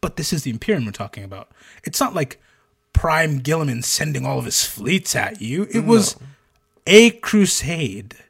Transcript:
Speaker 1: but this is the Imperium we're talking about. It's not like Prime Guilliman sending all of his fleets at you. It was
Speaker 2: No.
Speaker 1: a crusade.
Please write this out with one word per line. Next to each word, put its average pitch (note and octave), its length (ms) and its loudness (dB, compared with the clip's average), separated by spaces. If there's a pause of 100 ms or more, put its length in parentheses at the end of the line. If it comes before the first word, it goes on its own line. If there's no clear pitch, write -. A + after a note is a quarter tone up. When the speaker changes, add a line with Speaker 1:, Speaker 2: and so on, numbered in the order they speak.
Speaker 1:
but - 160 -8
this D#3+ 160 -4
is D3+ 100 -2
the C#3 80 -4
Imperium B2+ 340 -2
we're G#2 60 -8
talking G2+ 320 -12
about. G2 260 -16 (360)
It's - 160 -6
not B3 120 -2
like D#3 280 -6 (500)
Prime D#3 500 0
Guilliman C#3 440 -2
sending C#3+ 400 -4
all C3+ 140 -2
of B2 60 -6
his - 200 -2
fleets - 500 -2
at A2 260 -4
you. C#3 300 -4
It G#3 140 0
was G#3+ 340 4
Speaker 2:
No. - 60 -20 (600)
Speaker 1:
a A3 240 10
crusade. E3 1040 0 (140)